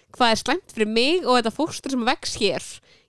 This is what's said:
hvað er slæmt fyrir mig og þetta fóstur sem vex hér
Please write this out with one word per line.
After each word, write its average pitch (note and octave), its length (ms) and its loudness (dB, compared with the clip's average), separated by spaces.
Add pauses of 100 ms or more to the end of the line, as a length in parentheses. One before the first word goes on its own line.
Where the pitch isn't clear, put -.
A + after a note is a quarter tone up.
(120)
hvað A#3+ 180 4
er A3 60 4
slæmt - 360 -4
fyrir G#3+ 160 -2
mig C4 360 2
og B3 180 4
þetta A3 120 -2
fóstur - 360 -4
sem B3+ 140 -2
vex - 320 -2
hér - 440 -2 (280)